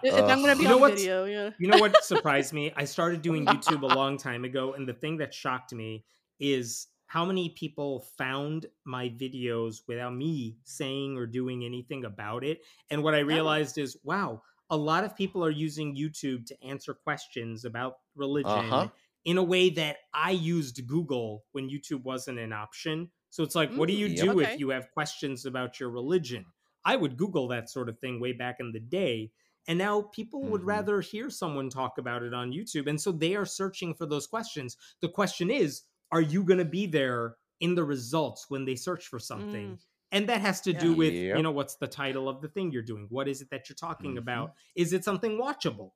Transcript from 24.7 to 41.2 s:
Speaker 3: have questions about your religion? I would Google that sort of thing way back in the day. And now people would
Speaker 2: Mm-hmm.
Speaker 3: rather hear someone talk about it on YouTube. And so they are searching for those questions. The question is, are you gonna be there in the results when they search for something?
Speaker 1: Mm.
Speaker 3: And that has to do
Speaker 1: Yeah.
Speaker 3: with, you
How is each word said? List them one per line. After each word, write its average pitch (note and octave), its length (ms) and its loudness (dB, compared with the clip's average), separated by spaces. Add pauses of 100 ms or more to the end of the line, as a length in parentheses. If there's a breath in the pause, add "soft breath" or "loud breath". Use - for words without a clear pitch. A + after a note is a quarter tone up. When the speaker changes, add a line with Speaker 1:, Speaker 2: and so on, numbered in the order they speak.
Speaker 3:
have B2+ 200 -4
questions C#3 540 -4
about B2+ 340 -6
your B2+ 100 -6
religion? B2 560 -2 (380)
I A#3+ 140 4
would C#3 180 0
Google D#3+ 340 0
that A#2 200 -4
sort B2 180 -6
of A#2 120 -10
thing B2 200 -6
way B2 140 -4
back B2 260 -6
in A#2+ 140 -8
the A2+ 80 -8
day. A#2+ 500 -2 (340)
And E3 140 0
now G#3 220 2
people A3 420 -8
would G#3+ 180 -2
Speaker 2:
Mm-hmm. F3+ 80 -4
Speaker 3:
rather G#3 320 0
hear A3 280 -8
someone C#3 400 -4
talk B2+ 280 -4
about A#2+ 260 -4
it A#2+ 100 -6
on B2 180 -4
YouTube. D3+ 360 -4
And D3+ 120 0
so F#3+ 140 -2
they E3 220 0
are G3+ 100 -2
searching F#3+ 480 -6
for E3 120 -6
those D3 220 -4
questions. D3+ 480 -8 (260 soft breath)
The E3+ 80 -2
question F#3+ 400 0
is, A3 340 2 (260)
are E3 120 4
you D#3+ 240 2
gonna F3+ 180 6
be F3 220 0
there B2+ 500 0 (240)
in F3 160 2
the E3+ 80 2
results C#3 640 -2
when C3+ 140 -4
they C3 140 -2
search - 300 -6
for B2 120 -10
something? G#2 560 -10
Speaker 1:
Mm. - 40 -20 (340)
Speaker 3:
And G3+ 160 2
that A3+ 100 2
has G3 220 0
to F#3 100 0
do E3 200 4
Speaker 1:
Yeah. E3 40 6
Speaker 3:
with, D#3+ 180 4
you F2 60 -2 (160)